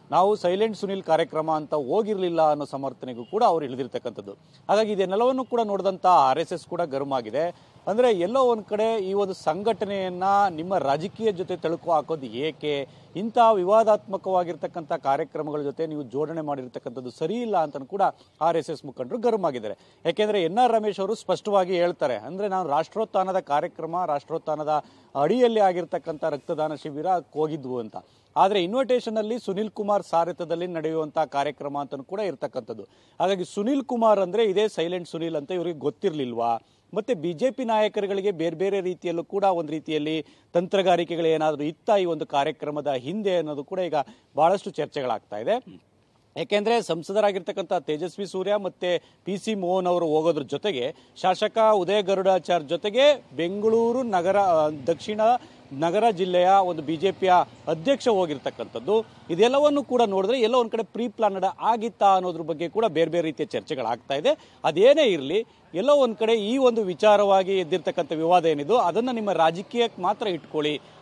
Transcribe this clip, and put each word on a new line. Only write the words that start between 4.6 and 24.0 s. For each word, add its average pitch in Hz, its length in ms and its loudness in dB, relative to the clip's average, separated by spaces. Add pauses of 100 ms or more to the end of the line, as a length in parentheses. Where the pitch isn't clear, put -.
ಹಾಗಾಗಿ 208 220 2
ಇದನ್ನೆಲ್ಲವನ್ನು 214 540 0
ಕೂಡ 240 160 -2
ನೋಡಿದಂಥ 196 440 -2
ಆರ್ 147 340 6
ಎಸ್ 170 140 -4
ಎಸ್ 165 120 -8
ಕೂಡ 170 160 -4
ಗರಂ 139 320 -4
ಆಗಿದೆ. 131 600 -4 (140)
ಅಂದ್ರೆ, 233 240 4
ಎಲ್ಲೋ 214 320 2
ಒಂದ್ 233 220 2
ಕಡೆ 220 380 -2
ಈ 190 100 -4
ಒಂದು 196 200 0
ಸಂಘಟನೆಯನ್ನ 190 880 -4 (260)
ನಿಮ್ಮ 175 280 -4
ರಾಜಕೀಯ 180 540 -2
ಜೊತೆ 180 260 -6
ತಳುಕು 165 340 -4
ಹಾಕೋದು 151 340 -2
ಏಕೆ? 143 600 -4 (280)
ಇಂಥ 214 220 -6 (160)
ವಿವಾದಾತ್ಮಕವಾಗಿರ್ತಕ್ಕಂಥ 185 1400 0
ಕಾರ್ಯಕ್ರಮಗಳ 147 680 -4
ಜೊತೆ 143 260 -6
ನೀವು 151 160 -8
ಜೋಡಣೆ 151 380 -6
ಮಾಡಿರ್ತಕ್ಕಂಥದ್ದು 131 720 -10
ಸರಿ 202 300 -6
ಇಲ್ಲ 214 160 -2
ಅಂತನೂ 147 280 -2
ಕೂಡ 196 160 -6 (400)
ಆರ್ 165 160 2
ಎಸ್ 156 120 -4
ಎಸ್ 151 160 -10
ಮುಖಂಡರು 135 320 -8
ಗರಂ 220 280 0
ಆಗಿದ್ದಾರೆ. 113 320 -6 (280)
ಯಾಕೆಂದ್ರೆ 208 380 0
ಎನ್ 165 140 -2
ಆರ್ 247 140 6
ರಮೇಶ್ 214 280 0
ಅವರು 196 160 -2
ಸ್ಪಷ್ಟವಾಗಿ 190 600 0
ಹೇಳ್ತಾರೆ, 170 400 0
ಅಂದ್ರೆ, 160 320 -6
"ನಾನು 185 220 -4
ರಾಷ್ಟ್ರೋತ್ಥಾನದ 185 720 -2
ಕಾರ್ಯಕ್ರಮ, 165 640 -4